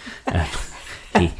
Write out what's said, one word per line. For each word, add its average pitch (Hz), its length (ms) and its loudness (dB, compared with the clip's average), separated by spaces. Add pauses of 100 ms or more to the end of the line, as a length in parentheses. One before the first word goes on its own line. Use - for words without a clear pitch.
(280)
Um, 82 180 2 (720)
he, 85 200 6